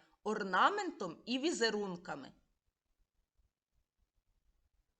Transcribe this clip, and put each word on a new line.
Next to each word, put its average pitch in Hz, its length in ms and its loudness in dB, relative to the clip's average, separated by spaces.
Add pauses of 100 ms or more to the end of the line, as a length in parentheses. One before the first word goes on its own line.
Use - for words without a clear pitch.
(240)
орнаментом 220 1000 0
і 254 140 0
візерунками. 208 920 -2 (2750)